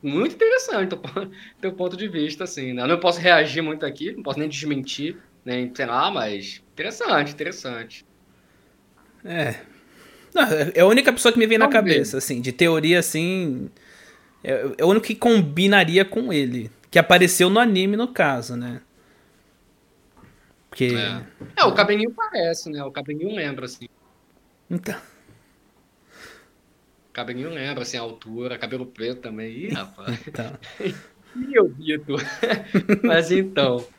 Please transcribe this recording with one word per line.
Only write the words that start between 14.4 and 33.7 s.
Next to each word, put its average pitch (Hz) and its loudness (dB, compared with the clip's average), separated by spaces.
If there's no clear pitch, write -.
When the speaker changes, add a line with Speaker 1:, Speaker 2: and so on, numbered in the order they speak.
Speaker 2:
é, 131 -2
é 156 2
o 170 6
único 214 4
que 220 -4
combinaria 190 4
com 226 -4
ele, 123 -2
que - 6
apareceu 180 6
no 214 6
anime, 202 4
no 247 -2
caso, 131 -2
né? 120 -8
Porque 123 0
Speaker 1:
É. 101 -4
É, 330 6
o - 2
cabelinho 208 2
parece, 196 -4
né? 147 -8
O 139 -10
cabelinho 151 -8
lembra, 139 -6
assim. 123 -16
Speaker 2:
Então. 175 -6
Speaker 1:
O - -20
cabelinho 123 -8
lembra, 139 -8
assim, 120 -8
a - -6
altura, 117 -10
cabelo 127 -8
preto 123 -8
também. 110 -12
Ih, 143 -12
rapaz. 120 -8
Speaker 2:
Então. 135 -12
Speaker 1:
<laughs> - -
Ih, 262 -8
eu 202 4
vi, 151 -6
tu. 143 -6
<laughs> - 0
Mas 165 4
então. 143 2